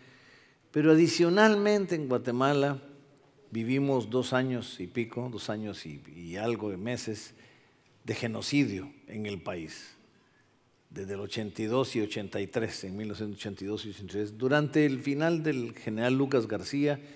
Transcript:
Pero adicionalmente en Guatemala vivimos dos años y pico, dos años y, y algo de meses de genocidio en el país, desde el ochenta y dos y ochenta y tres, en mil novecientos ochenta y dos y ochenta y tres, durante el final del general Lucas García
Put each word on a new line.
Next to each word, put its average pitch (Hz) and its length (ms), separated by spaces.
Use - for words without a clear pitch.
Pero 151 220
adicionalmente 196 1040
en 151 100
Guatemala 131 720
vivimos 127 580
dos 123 240
años 127 460
y 90 80
pico, 120 460
dos 104 180
años 104 340
y, 71 160
y 85 220
algo 107 340
de 92 60
meses 110 580
de 113 100
genocidio 110 720
en 107 180
el 98 160
país, 82 540
desde 98 240
el 98 60
ochenta 104 400
y 110 60
dos 127 300
y 117 60
ochenta 104 380
y 98 60
tres, 107 380
en 95 120
mil 107 120
novecientos 104 320
ochenta 98 240
y - 20
dos 104 180
y 104 60
ochenta 95 220
y 98 40
tres, 104 220
durante 147 480
el 135 140
final 151 420
del 127 340
general 117 400
Lucas 135 300
García 139 540